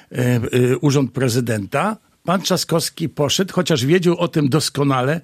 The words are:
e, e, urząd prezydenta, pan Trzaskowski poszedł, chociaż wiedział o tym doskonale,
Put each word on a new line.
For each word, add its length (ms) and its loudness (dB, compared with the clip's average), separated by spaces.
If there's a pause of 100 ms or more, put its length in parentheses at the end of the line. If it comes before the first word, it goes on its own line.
(120)
e, 40 -10
e, 240 2 (400)
urząd 320 2
prezydenta, 840 -2 (280)
pan 180 0
Trzaskowski 640 -2
poszedł, 460 -2
chociaż 320 0
wiedział 320 2
o 100 -2
tym 200 0
doskonale, 760 0